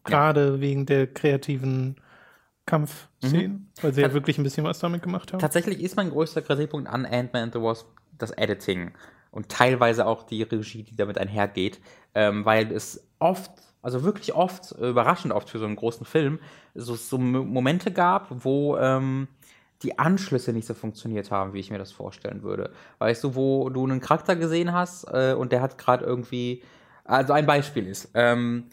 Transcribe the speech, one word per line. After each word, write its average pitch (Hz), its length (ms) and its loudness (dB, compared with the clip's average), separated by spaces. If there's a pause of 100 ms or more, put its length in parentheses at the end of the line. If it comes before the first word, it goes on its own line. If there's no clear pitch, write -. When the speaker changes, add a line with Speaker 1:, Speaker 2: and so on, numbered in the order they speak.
Speaker 1:
gerade 143 560 4
wegen 139 240 0
der 135 220 4
kreativen 135 880 0 (680)
Kampfszenen, 151 880 0
Speaker 2:
Mhm. - 160 -12 (140)
Speaker 1:
weil 147 120 2
sie 139 80 4
ja 139 60 6
Speaker 2:
Tat-, 131 60 0
Speaker 1:
wirklich 143 240 0
ein 147 60 0
bisschen 139 200 -2
was 160 160 -2
damit 170 220 -2
gemacht 180 320 -6
haben. 185 60 -4
Speaker 2:
tatsächlich 170 420 0
ist 185 160 -4
mein 190 140 -2
größter 156 300 -2
Kritikpunkt 147 460 -2
an 127 180 -4
Ant-Man 123 380 -2
and 117 100 -6
the 120 80 -4
Wasp 113 260 -4 (300)
das - 140 -8
Editing 98 600 -2 (400)
und - 180 -12
teilweise 123 560 4
auch 110 180 0
die 110 200 -6
Regie, 110 400 -6
die 110 120 -20
damit 104 220 -2
einhergeht, 101 600 -2 (340)
ähm, 104 320 2
weil 110 260 4
es - 360 -8 (100)
oft, 185 340 0 (300)
also 123 220 -4
wirklich 202 320 -2
oft, 185 440 -2
äh, 123 100 -2
überraschend 127 440 2
oft 101 160 -4
für - 80 -10
so 110 80 -4
einen 107 120 -4
großen 117 280 -4
Film, 156 340 0 (360)
so, 120 200 -8
so 120 220 -6
Mo-, 127 280 0
Momente 131 460 0
gab, 185 360 2 (160)
wo, 143 340 2
ähm, 131 500 0 (540)
die - 160 -4
Anschlüsse 147 540 0
nicht 113 160 -4
so 117 60 -6
funktioniert 110 580 -8
haben, 98 220 -2
wie 98 80 -6
ich 95 100 -10
mir 104 60 -8
das 98 160 -12
vorstellen 101 500 -12
würde. 98 280 -6 (260)
Weißt 113 260 0
du, 139 120 -2
wo 135 340 0
du 131 160 -2
einen 131 160 0
Charakter - 340 2
gesehen 170 380 0
hast, 180 320 -4
äh, 131 280 2
und 127 200 0
der 123 80 2
hat 131 160 -4
grad 123 240 2
irgendwie, 123 600 -4 (440)
also 131 260 2
ein 151 140 4
Beispiel 143 420 2
ist, - 260 -12
ähm, 120 580 2